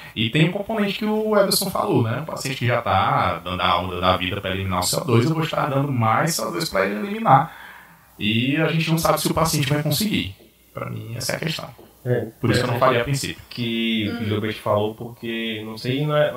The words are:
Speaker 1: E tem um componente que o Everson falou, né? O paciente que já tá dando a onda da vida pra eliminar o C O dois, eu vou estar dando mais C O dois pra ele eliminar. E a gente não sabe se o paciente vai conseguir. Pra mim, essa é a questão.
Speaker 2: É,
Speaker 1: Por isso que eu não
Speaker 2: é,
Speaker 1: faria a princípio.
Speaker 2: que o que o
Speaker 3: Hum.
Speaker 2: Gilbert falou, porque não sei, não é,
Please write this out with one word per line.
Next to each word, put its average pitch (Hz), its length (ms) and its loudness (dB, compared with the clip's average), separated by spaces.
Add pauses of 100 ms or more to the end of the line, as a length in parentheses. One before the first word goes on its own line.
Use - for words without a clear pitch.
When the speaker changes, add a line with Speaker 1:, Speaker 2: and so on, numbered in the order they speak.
(140)
Speaker 1:
E 113 160 0
tem 160 180 4
um 180 40 -2
componente 202 460 -2
que 214 60 -4
o 214 320 2
Everson 196 340 2
falou, - 340 2
né? 120 160 -2
O 160 60 -8
paciente 135 320 -6
que 120 80 0
já 120 140 2
tá 95 600 2
dando 90 200 -4
a 90 200 4
onda 90 200 -4
da 92 160 4
vida 87 240 -2
pra 95 120 -2
eliminar 92 260 -2
o 87 60 2
C 85 120 0
O - 80 0
dois, 117 200 4
eu 160 100 0
vou 160 80 0
estar 151 260 -2
dando 139 220 0
mais 117 460 2
C - 60 -4
O 110 100 -4
dois 170 160 -2
pra - 180 2
ele 202 140 -2
eliminar. 202 520 2 (680)
E 120 380 2
a 160 120 2
gente 160 220 0
não 160 80 2
sabe 156 220 2
se - 80 0
o 156 60 0
paciente 156 340 2
vai 147 140 0
conseguir. 151 520 -2 (380)
Pra - 160 -8
mim, 113 280 -10
essa - 160 -4
é - 40 -2
a - 40 -4
questão. - 280 -4 (360)
Speaker 2:
É, 123 220 0 (140)
Speaker 1:
Por 117 100 2
isso 113 100 2
que 123 40 0
eu 123 60 0
não 120 60 0
Speaker 2:
é, - 20 -2
Speaker 1:
faria 127 220 4
a 117 40 0
princípio. 139 460 -4
Speaker 2:
que 113 580 -2
o - 100 -4
que - 40 -8
o - 0 -
Speaker 3:
Hum. 107 60 -2
Speaker 2:
Gilbert 107 340 -2
falou, 107 320 2
porque 113 720 -8
não 110 100 -10
sei, 131 300 -2
não 147 100 0
é, 147 200 4